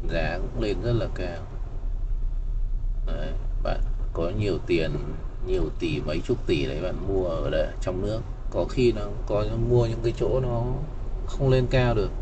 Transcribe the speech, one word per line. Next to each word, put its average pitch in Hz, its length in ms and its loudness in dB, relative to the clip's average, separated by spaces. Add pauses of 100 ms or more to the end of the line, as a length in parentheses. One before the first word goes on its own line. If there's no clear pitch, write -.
(100)
giá 82 280 0
cũng 113 240 -4
lên 98 200 0
rất 120 100 0
là 104 220 2
cao. 87 280 -4 (1600)
Đấy, - 260 -2 (300)
bạn - 180 0 (320)
có 85 260 0
nhiều 98 280 0
tiền, 80 240 2 (560)
nhiều - 320 0
tỷ, 80 220 -2
mấy 73 200 -2
chục - 260 0
tỷ 73 200 2
đấy, 71 160 -2
bạn 90 260 -2
mua 95 160 2
ở 80 260 0
đây, 76 180 2 (120)
trong 92 220 -2
nước, 110 180 0 (300)
có 90 140 0
khi 120 280 4
nó 104 100 -2 (240)
có 104 180 2 (240)
mua 120 180 6
những 113 160 -2
cái 117 140 2
chỗ 120 240 2
nó 120 240 0 (600)
không 135 240 2
lên 127 200 6
cao 123 240 4
được 98 160 2 (120)